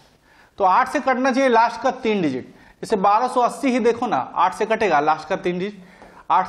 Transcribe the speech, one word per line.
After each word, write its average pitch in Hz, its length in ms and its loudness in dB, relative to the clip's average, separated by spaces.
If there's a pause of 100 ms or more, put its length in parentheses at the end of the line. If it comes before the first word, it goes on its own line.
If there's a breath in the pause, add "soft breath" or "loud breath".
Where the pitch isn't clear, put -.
(580 soft breath)
तो 196 60 0
आठ 214 240 2
से 294 120 -4
कटना 262 320 0
चाहिए 269 160 2
लास्ट 233 340 2
का 262 80 0
तीन 220 320 -2
डिजिट। 127 320 -4 (280 loud breath)
जैसे 214 140 -2
बारह 202 320 2
सौ 254 120 -2
अस्सी 247 300 0
ही 247 80 0
देखो 233 280 0
ना, 170 100 -2
आठ 160 380 -2
से 214 120 -2
कटेगा 208 340 2
लास्ट 156 280 0
का 196 80 -2
तीन 180 220 -4
डिजिट। 202 260 -8 (460 loud breath)
आठ 180 180 2